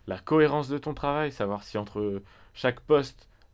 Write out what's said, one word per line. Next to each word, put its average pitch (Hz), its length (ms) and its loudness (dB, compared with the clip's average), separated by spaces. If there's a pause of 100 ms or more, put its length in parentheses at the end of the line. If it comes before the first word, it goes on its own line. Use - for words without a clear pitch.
la 92 100 -6
cohérence 151 500 2
de 143 100 -4
ton 143 160 -6
travail, 147 360 -2
savoir 101 320 -4
si - 160 -6
entre 104 440 -4 (320)
chaque 123 260 -2
post, - 480 0 (260)